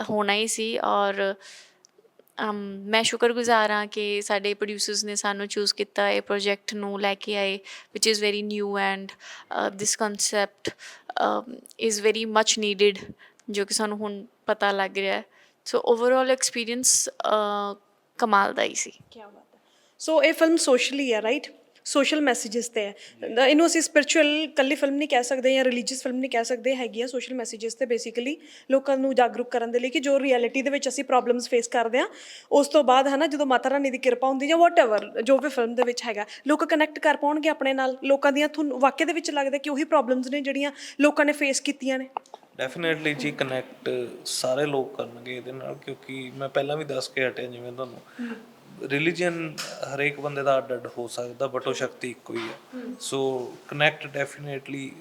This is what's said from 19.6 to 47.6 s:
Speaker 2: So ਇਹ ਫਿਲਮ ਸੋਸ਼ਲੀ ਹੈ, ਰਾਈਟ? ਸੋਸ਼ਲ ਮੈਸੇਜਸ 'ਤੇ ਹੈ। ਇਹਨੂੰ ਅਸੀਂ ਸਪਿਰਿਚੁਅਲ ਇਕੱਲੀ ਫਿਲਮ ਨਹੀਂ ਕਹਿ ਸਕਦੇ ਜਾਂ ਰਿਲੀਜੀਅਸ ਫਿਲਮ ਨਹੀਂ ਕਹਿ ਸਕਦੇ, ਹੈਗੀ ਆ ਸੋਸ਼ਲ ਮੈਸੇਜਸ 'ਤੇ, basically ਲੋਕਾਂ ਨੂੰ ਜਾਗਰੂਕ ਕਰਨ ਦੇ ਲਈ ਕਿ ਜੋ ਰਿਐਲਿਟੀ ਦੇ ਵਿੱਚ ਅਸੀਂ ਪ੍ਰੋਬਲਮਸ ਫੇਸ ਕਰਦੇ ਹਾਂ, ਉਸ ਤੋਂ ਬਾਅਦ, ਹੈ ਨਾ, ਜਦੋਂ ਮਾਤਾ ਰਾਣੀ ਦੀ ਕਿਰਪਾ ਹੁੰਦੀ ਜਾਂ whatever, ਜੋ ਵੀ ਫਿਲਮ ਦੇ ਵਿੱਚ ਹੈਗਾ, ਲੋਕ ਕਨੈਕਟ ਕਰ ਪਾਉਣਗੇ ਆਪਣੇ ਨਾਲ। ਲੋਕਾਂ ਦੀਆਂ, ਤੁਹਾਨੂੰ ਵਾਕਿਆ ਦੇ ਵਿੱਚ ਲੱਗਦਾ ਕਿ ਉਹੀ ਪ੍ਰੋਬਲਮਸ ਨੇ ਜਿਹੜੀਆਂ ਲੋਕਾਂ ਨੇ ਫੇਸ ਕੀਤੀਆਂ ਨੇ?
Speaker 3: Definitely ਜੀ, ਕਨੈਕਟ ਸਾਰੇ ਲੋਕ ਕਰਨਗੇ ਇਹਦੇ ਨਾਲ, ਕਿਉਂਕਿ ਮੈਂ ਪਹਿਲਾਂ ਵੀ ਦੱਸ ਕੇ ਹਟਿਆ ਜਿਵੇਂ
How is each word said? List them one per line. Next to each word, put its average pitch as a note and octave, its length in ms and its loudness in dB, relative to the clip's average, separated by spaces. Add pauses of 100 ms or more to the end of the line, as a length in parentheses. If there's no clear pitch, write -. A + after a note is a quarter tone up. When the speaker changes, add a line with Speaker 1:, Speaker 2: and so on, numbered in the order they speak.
Speaker 2:
So D#4 240 4
ਇਹ D#4+ 100 6
ਫਿਲਮ D#4+ 240 4
ਸੋਸ਼ਲੀ C4 560 2
ਹੈ, G#3 80 2
ਰਾਈਟ? B3+ 260 -2 (380)
ਸੋਸ਼ਲ D4 360 2
ਮੈਸੇਜਸ A#3 440 0
'ਤੇ G#3+ 200 -4
ਹੈ। G3+ 100 -10 (520)
ਇਹਨੂੰ D4+ 180 8
ਅਸੀਂ E4 160 4
ਸਪਿਰਿਚੁਅਲ D4 640 4
ਇਕੱਲੀ C#4+ 320 2
ਫਿਲਮ C#4 180 0
ਨਹੀਂ C#4+ 160 -2
ਕਹਿ B3 140 4
ਸਕਦੇ C4 320 2
ਜਾਂ C4 100 4
ਰਿਲੀਜੀਅਸ B3 380 -2
ਫਿਲਮ B3+ 120 -2
ਨਹੀਂ B3+ 160 -4
ਕਹਿ A#3 120 0
ਸਕਦੇ, B3 320 -2
ਹੈਗੀ A3+ 260 -6
ਆ B3+ 60 -4
ਸੋਸ਼ਲ B3 260 -6
ਮੈਸੇਜਸ A3+ 420 -8
'ਤੇ, - 100 -2
basically A#3+ 600 -4 (240)
ਲੋਕਾਂ C4+ 260 2
ਨੂੰ C4+ 180 0
ਜਾਗਰੂਕ A#3+ 360 2
ਕਰਨ A#3 200 -2
ਦੇ A#3+ 80 2
ਲਈ C4 100 -2
ਕਿ D#4 100 2
ਜੋ C#4 200 2
ਰਿਐਲਿਟੀ B3+ 420 2
ਦੇ B3+ 80 0
ਵਿੱਚ C#4 180 -2
ਅਸੀਂ C4+ 160 -4
ਪ੍ਰੋਬਲਮਸ B3 460 2
ਫੇਸ A#3 180 2
ਕਰਦੇ A#3 320 0
ਹਾਂ, F#4 80 2 (440)
ਉਸ C#4 160 6
ਤੋਂ D4+ 160 4
ਬਾਅਦ, C4 240 6
ਹੈ C#4 100 0
ਨਾ, D#4+ 100 2
ਜਦੋਂ C#4+ 180 0
ਮਾਤਾ C4 240 2
ਰਾਣੀ C#4 200 2
ਦੀ B3+ 80 -6
ਕਿਰਪਾ B3+ 300 2
ਹੁੰਦੀ C4+ 200 0
ਜਾਂ E4 100 4
whatever, C4 640 4
ਜੋ C4+ 160 6
ਵੀ C#4 120 0
ਫਿਲਮ A#3 260 -2
ਦੇ B3 80 4
ਵਿੱਚ A#3+ 200 -2
ਹੈਗਾ, G#3+ 220 -4 (220)
ਲੋਕ D4+ 180 2
ਕਨੈਕਟ D4+ 340 2
ਕਰ D4 180 4
ਪਾਉਣਗੇ D4+ 320 0
ਆਪਣੇ C4+ 240 0
ਨਾਲ। C4 300 -2
ਲੋਕਾਂ C#4 280 4
ਦੀਆਂ, D4 160 2
ਤੁਹਾਨੂੰ D4 320 -4
ਵਾਕਿਆ C4+ 280 2
ਦੇ E4+ 60 -2
ਵਿੱਚ D#4+ 180 -4
ਲੱਗਦਾ C#4 260 0
ਕਿ C#4+ 120 -6
ਉਹੀ C#4+ 140 -2
ਪ੍ਰੋਬਲਮਸ B3+ 440 2
ਨੇ C#4+ 140 -4
ਜਿਹੜੀਆਂ C#4 300 -2 (300)
ਲੋਕਾਂ D4 240 6
ਨੇ D4 60 2
ਫੇਸ C#4+ 280 0
ਕੀਤੀਆਂ C4 400 -4
ਨੇ? C4 100 -10 (240)
Speaker 3:
Definitely D#3 880 -4
ਜੀ, D3 120 -4
ਕਨੈਕਟ B2+ 800 -4 (160)
ਸਾਰੇ C3 400 -2
ਲੋਕ C3+ 320 -2
ਕਰਨਗੇ A#2+ 400 -10
ਇਹਦੇ B2 140 -12
ਨਾਲ, C3+ 240 -10
ਕਿਉਂਕਿ C3 600 -12
ਮੈਂ C3+ 140 -6
ਪਹਿਲਾਂ C#3+ 280 -2
ਵੀ D#3 60 -6
ਦੱਸ C3 260 -6
ਕੇ C3 180 0
ਹਟਿਆ A#2+ 180 -6
ਜਿਵੇਂ B2 260 -12